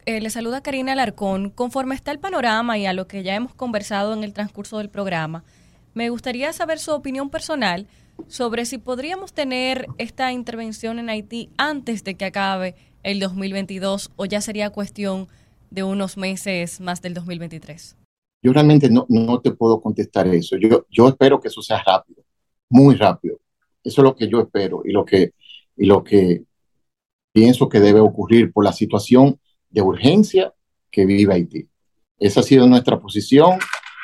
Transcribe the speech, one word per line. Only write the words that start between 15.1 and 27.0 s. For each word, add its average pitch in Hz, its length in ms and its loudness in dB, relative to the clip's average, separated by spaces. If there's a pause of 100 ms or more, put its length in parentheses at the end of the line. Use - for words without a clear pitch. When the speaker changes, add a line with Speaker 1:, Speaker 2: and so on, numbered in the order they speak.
Speaker 1:
de 190 140 -8
unos 190 340 -6
meses 185 640 -8
más 175 220 -8
del 175 100 -10
dos 170 140 -12
mil 180 100 -12
veintitrés. 160 580 -18 (460)
Speaker 2:
Yo 127 120 4
realmente 151 360 6
no, 120 180 4
no 117 320 2
te 120 120 -2
puedo 113 300 2
contestar 104 460 -2
eso. 90 300 0
Yo, 110 320 2
yo 120 200 6
espero 135 300 4
que 110 100 -8
eso - 120 -16
sea 98 220 -6
rápido, - 400 -2 (460)
muy 135 260 8
rápido. 92 440 -2 (440)
Eso - 180 0
es - 20 8
lo 131 120 6
que 113 120 -4
yo 113 140 0
espero 95 420 -4
y - 80 -6
lo 98 140 0
que, 92 280 2 (440)
y 101 80 0
lo 95 180 6
que 92 400 2 (880)